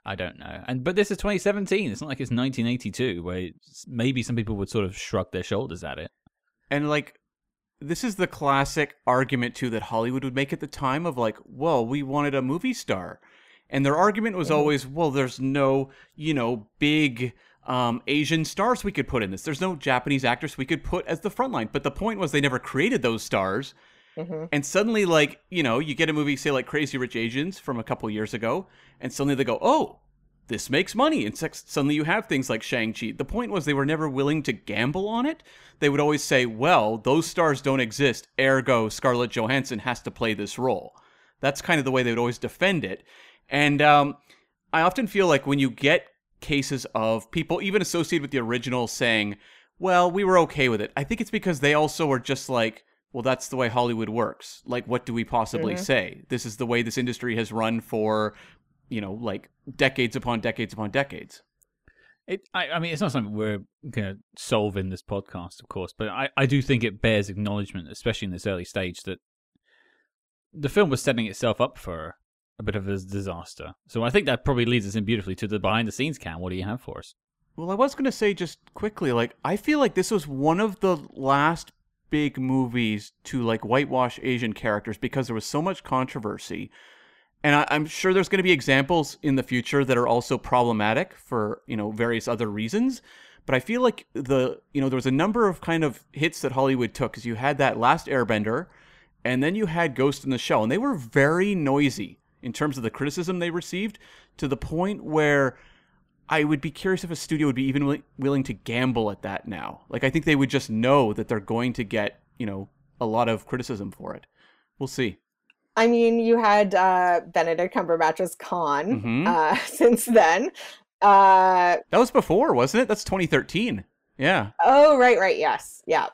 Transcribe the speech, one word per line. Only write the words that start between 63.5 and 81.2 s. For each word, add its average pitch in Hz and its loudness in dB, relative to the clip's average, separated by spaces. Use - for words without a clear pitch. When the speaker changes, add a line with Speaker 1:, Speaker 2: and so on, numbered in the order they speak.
Speaker 1:
gonna 101 -6
solve 104 0
in 95 -2
this 92 -10
podcast, 92 -10
of - -20
course, 90 -8
but 107 -4
I, 127 -4
I 135 4
do 135 2
think 120 0
it 101 -4
bears 104 2
acknowledgement, 101 -6
especially 107 -6
in 92 -6
this 87 -10
early 92 -2
stage, 90 -6
that 95 -8
the 143 -4
film 202 4
was 127 0
setting 117 0
itself 107 -2
up 127 0
for 82 -10
a 113 -12
bit 101 -4
of 98 -4
a 98 -2
disaster. 92 -10
So 113 -4
I 120 0
think 190 2
that 127 -2
probably 120 2
leads 117 2
us 98 -8
in 107 -2
beautifully 98 -2
to 107 -6
the 104 -2
behind 107 0
the 98 -6
scenes, 143 -4
Cam. 82 -12
What 90 -6
do 92 -6
you 92 -6
have 110 -8
for - -14
us? - -18
Speaker 2:
Well, 170 -8
I - -2
was 269 0
gonna 269 0
say 202 0
just - -6
quickly, 190 -2
like, 120 0
I 170 0
feel 302 0
like 220 2
this 185 0
was 156 -2
one 147 2
of 214 -2
the 180 2
last 143 0